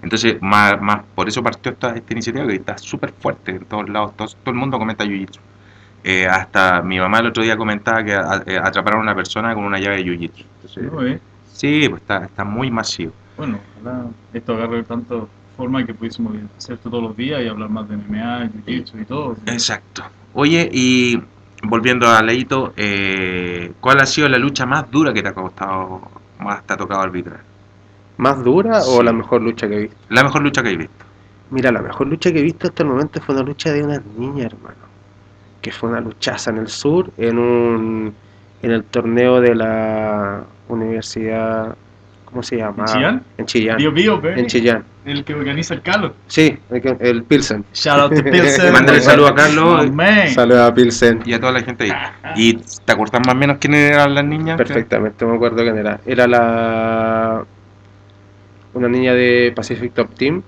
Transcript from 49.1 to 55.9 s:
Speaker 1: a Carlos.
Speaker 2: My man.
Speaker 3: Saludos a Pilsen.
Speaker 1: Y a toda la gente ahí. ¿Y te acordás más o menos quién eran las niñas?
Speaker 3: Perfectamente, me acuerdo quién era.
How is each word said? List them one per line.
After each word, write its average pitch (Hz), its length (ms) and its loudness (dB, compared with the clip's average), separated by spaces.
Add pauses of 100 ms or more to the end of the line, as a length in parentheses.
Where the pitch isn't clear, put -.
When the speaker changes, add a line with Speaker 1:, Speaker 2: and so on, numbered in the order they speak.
Speaker 1:
a 135 80 4
Carlos. 151 500 6
Speaker 2:
My 135 60 0
man. 185 380 4
Speaker 3:
Saludos 123 400 6
a 120 40 -2
Pilsen. 117 520 4
Speaker 1:
Y 117 80 -2
a 113 60 0
toda 127 120 0
la 127 120 0
gente 120 220 -6
ahí. 98 60 -2 (440)
¿Y 113 180 4 (320)
te 117 80 0
acordás 110 320 0
más 127 100 4
o - 20 -2
menos 143 220 2
quién 147 140 2
eran 147 400 6
las 143 100 0
niñas? 156 340 -2
Speaker 3:
Perfectamente, 113 680 -2
me 117 100 2
acuerdo 117 280 0
quién 113 140 0
era. 104 280 -2